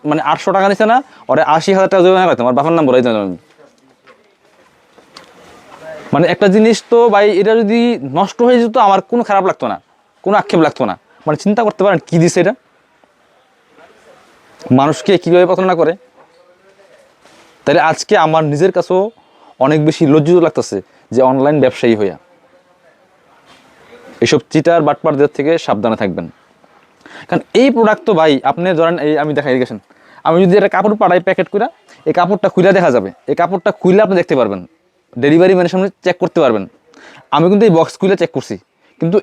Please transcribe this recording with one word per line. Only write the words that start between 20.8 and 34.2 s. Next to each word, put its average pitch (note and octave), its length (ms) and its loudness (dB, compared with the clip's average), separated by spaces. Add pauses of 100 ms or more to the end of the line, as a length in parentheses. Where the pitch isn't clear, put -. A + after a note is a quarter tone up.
যে A#2 100 0
অনলাইন C3+ 400 0
ব্যবসায়ী B2 340 0
হইয়া। F#2+ 220 -4 (2000)
এসব C3+ 180 2 (100)
চিটার E3 320 2
বাটপারদের D3 460 0
থেকে D3 300 -2
সাবধানে A2 380 -4
থাকবেন। F2 340 -6 (1000)
কারণ - 140 -4 (120)
এই B3+ 160 4
প্রোডাক্ট G#3+ 360 0
তো A3 80 0
ভাই, D#3 300 2
আপনি E3+ 300 -2
ধরেন, E3 260 0
এই D3+ 180 -2
আমি D3+ 160 -4
দেখাই, C3+ 260 -2
দেখেন, A#2 200 -6 (440)
আমি E3 220 2
যদি F3+ 100 2
একটা G3+ 120 2
কাপড় G3 280 -2
পাঠাই F3+ 240 0
প্যাকেট F3+ 300 -4
করে, G3 160 -4 (400)
এই D#3 80 -2
কাপড়টা F3+ 360 0
খুলে F#3 240 2
দেখা F3 180 2
যাবে, G2 200 -2 (160)
এই C#3+ 80 -4
কাপড়টা F3+ 360 -2
খুলে F#3 300 2
আপনি G3 140 0
দেখতে E3+ 200 -2